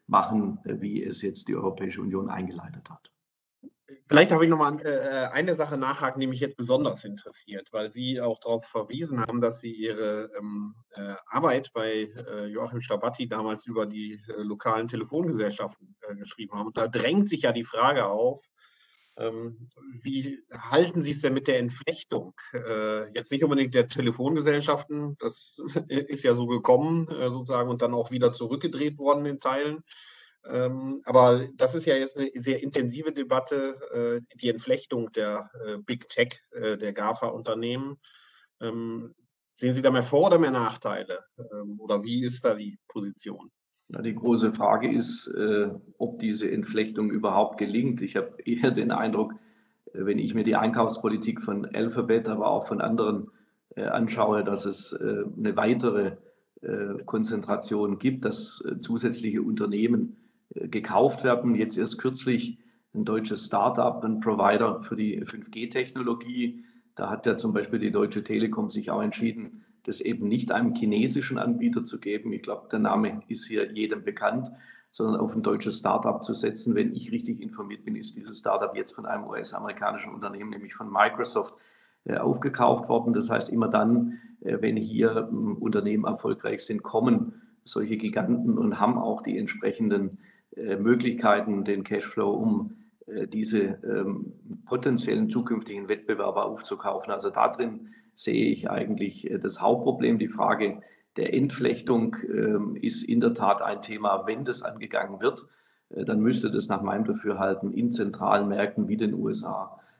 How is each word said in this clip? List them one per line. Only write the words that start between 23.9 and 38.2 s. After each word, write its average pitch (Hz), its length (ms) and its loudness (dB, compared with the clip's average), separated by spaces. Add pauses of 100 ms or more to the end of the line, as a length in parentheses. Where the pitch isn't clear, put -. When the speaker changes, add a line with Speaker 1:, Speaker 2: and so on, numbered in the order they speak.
Speaker 2:
das - 480 -10
<laughs> 151 220 -4
ist 139 340 -2
ja 120 120 6
so 120 120 0
gekommen, 143 600 4
äh, 135 220 -2
sozusagen, 127 380 -2
und 123 140 -2
dann 120 120 2
auch 117 180 -2
wieder 123 200 4
zurückgedreht 143 680 -4
worden 143 260 2
in 143 160 -4
Teilen. 147 420 -2 (680)
Ähm, 131 560 -2
aber 123 520 8
das 127 180 4
ist 160 100 -2
ja 147 120 6
jetzt 135 200 0
eine 135 200 -2
sehr 127 260 -2
intensive 139 480 -2
Debatte, 135 640 -2 (180)
äh, 120 280 0 (200)
die 123 80 -2
Entflechtung 120 640 -2
der, 104 400 -2 (160)
äh, 104 120 -6
Big 117 300 -8
Tech, - 320 0 (120)
äh, 107 260 -2
der 104 140 -4
gafa-Unternehmen. 117 1040 -2 (640)